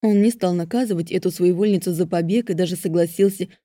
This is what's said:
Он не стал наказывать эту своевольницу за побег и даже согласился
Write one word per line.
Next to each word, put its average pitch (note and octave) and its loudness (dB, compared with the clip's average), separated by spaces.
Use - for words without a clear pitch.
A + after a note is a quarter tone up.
Он G#3 4
не A3 4
стал F3+ -2
наказывать F3 -2
эту - 0
своевольницу F3+ 0
за E3 -2
побег F3+ -2
и G3 -2
даже E3+ -2
согласился F3+ 0